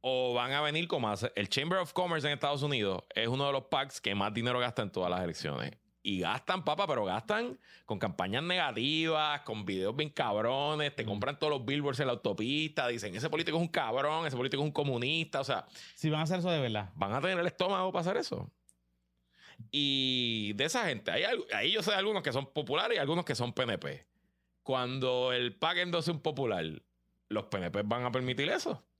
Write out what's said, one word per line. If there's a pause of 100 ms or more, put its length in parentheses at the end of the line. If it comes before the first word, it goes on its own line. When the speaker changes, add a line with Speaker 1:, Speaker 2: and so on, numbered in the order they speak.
Speaker 1:
O
van
a
venir
como
hace,
el
Chamber
of
Commerce
en
Estados
Unidos (120)
es
uno
de
los
pacs
que
más
dinero
gasta
en
todas
las
elecciones. (340)
Y
gastan,
papá,
pero
gastan (280)
con
campañas
negativas,
con
videos
bien
cabrones,
te
Speaker 2:
Mm.
Speaker 1:
compran
todos
los
billboards
en
la
autopista,
dicen,
"Ese
político
es
un
cabrón,
ese
político
es
un
comunista",
o
sea, (300)
Speaker 2:
Si
van
a
hacer
eso
de
verdad.
Speaker 1:
van
a
tener
el
estómago
para
hacer
eso. (1200)
Y
de
esa
gente,
hay
al-,
ahí
yo
sé
de
algunos
que
son
populares
y
algunos
que
son
P
N
P. (580)
Cuando
el
pac
endose
un
popular, (640)
¿los
P
N
P
van
a
permitir
eso? (160)